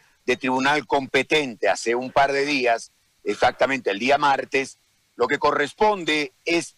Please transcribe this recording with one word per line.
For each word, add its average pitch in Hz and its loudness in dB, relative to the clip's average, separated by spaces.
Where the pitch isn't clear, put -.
de 123 -2
tribunal 131 0
competente 131 -2
hace 113 -2
un 127 -4
par 139 2
de 139 0
días, 123 -2
exactamente 127 0
el 101 -2
día 131 2
martes, 139 -2
lo 120 0
que 139 -2
corresponde 151 0
es 170 -2